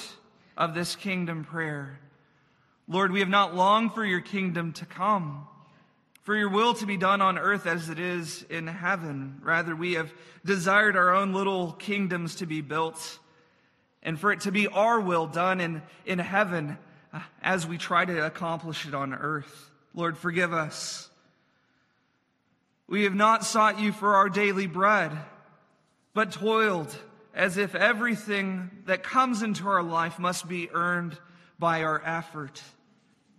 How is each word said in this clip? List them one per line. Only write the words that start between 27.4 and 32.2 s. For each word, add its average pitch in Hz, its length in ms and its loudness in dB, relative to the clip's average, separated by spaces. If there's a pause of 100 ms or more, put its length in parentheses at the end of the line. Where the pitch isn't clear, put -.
if 196 200 -2
everything 202 960 0 (140)
that 185 180 0
comes 254 360 2
into 196 280 -2
our 185 160 4
life 165 340 -2
must 175 300 -2
be 170 240 -6
earned 175 440 -2 (440)
by 165 240 2
our 156 200 0
effort. 160 560 -8 (800)